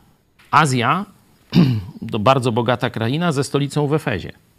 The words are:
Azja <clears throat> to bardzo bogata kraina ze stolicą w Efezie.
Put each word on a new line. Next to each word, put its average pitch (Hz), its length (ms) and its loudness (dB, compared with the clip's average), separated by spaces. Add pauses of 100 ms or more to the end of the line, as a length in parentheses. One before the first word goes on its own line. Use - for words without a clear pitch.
(520)
Azja 139 540 2 (460)
<clears throat> 110 600 0
to 113 80 -2
bardzo 127 320 2
bogata 120 380 0
kraina 139 420 0
ze 135 120 -2
stolicą 143 440 -2
w 139 60 -2
Efezie. 123 380 -4 (280)